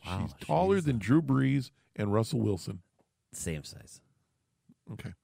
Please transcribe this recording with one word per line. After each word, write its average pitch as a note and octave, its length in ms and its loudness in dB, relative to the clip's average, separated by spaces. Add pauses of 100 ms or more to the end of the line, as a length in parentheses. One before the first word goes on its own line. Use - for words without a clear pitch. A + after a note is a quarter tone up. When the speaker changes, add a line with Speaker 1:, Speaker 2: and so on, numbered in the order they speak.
Speaker 1:
Wow, F#2 180 -2
Speaker 2:
She's - 240 -8
taller F#3 300 4
Speaker 1:
she's F3 80 0
Speaker 2:
than C#3 100 2
Speaker 1:
a A2+ 40 -2
Speaker 2:
Drew A#2 220 4
Brees C3+ 480 2 (260)
and G#2 160 -2
Russell A2 300 2
Wilson. G2 400 -2 (500)
Speaker 1:
Same D#2 320 -6
size. - 380 -20 (880)
Speaker 2:
Okay. G2 220 -12 (100)